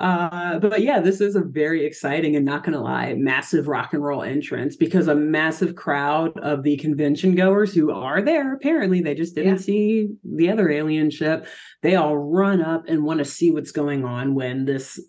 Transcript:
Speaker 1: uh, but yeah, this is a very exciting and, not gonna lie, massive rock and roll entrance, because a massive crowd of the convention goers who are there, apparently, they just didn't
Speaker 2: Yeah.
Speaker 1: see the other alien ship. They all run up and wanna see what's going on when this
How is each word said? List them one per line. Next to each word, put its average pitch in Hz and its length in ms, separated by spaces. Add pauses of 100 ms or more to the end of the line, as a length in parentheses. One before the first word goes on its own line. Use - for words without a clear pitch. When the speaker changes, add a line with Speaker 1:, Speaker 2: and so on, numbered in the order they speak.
Speaker 1:
uh, 175 600
but 208 200
yeah, 254 180
this 190 220
is 202 160
a 190 60
very 151 420
exciting 151 520
and, 143 80
not 143 200
gonna 151 180
lie, 127 320
massive 135 540
rock 123 240
and 147 100
roll 143 200
entrance, 131 540
because 175 320
a 147 60
massive 156 600
crowd 151 640
of 147 240
the 147 160
convention 151 560
goers 196 400
who 156 180
are 156 300
there, 269 320
apparently, 247 480
they 147 120
just 165 200
didn't 185 180
Speaker 2:
Yeah. 190 60
Speaker 1:
see 208 500 (160)
the 156 260
other 202 200
alien 156 400
ship. 160 360 (360)
They 180 140
all 151 200
run 175 460
up 160 260
and 156 160
wanna 151 220
see 170 240
what's 151 220
going 143 340
on 123 280
when 131 300
this 135 340 (100)